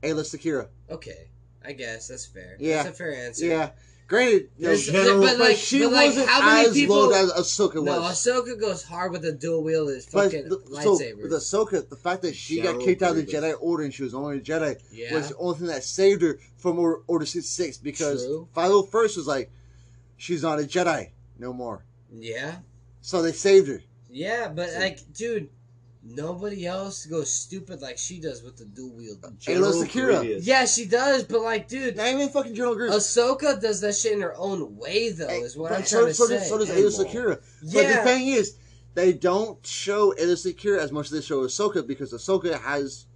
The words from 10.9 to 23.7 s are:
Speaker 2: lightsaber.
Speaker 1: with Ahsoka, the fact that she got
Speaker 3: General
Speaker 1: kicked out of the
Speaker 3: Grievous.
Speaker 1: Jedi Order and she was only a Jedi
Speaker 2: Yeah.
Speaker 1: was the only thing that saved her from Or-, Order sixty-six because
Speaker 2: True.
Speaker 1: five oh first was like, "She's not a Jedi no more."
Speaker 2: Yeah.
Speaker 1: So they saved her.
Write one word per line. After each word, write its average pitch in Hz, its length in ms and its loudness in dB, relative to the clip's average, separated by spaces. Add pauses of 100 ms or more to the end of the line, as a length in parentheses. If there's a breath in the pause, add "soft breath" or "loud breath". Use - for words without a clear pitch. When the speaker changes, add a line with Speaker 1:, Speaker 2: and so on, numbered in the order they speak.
Speaker 2:
lightsaber. 110 240 -6
Speaker 1:
with 104 100 -6
Ahsoka, 190 560 -2
the 139 80 -16
fact 180 280 -4
that 160 120 -4
she - 220 -6
got 165 140 -2
Speaker 3:
General 123 140 -4
Speaker 1:
kicked 185 180 2
out 180 80 2
of 160 60 0
the 160 60 -2
Speaker 3:
Grievous. 156 300 -2
Speaker 1:
Jedi - 80 -6
Order 165 240 -2
and 135 80 -6
she 139 100 -8
was 120 100 -6
only 139 240 -6
a 131 40 -8
Jedi 156 400 -4 (100)
Speaker 2:
Yeah. 117 220 -10
Speaker 1:
was 151 160 -2
the - 80 -14
only 175 220 -4
thing 175 80 -6
that 143 180 -6
saved 190 380 4
her 147 160 0 (180 soft breath)
from 175 200 -2
Or-, 165 300 0
Order 160 180 0
sixty-six 160 520 -6
because 139 480 -4
Speaker 2:
True. 156 280 -8
Speaker 1:
five 175 180 2
oh 202 120 6
first 214 320 0
was 156 120 -6
like, 139 220 -4 (680 soft breath)
"She's 165 260 -6
not 156 160 0
a 151 40 -2
Jedi 151 480 -2 (280)
no 123 140 -10
more." 120 320 -10 (280)
Speaker 2:
Yeah. 117 440 -10 (420)
Speaker 1:
So 180 220 -2
they 165 100 0
saved 190 380 6
her. 113 120 -8 (280)